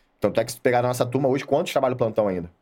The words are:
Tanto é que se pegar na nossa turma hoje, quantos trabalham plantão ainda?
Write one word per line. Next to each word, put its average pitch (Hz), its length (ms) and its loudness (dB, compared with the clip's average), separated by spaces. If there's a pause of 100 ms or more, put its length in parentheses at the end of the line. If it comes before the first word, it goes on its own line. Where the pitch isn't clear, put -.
(200)
Tanto 104 200 0
é 117 60 0
que - 60 -10
se - 80 -12
pegar 120 220 2
na 123 60 0
nossa 123 180 0
turma 135 220 0
hoje, 135 160 0
quantos 160 280 -2
trabalham 131 260 0
plantão 110 300 0
ainda? 87 220 -4 (120)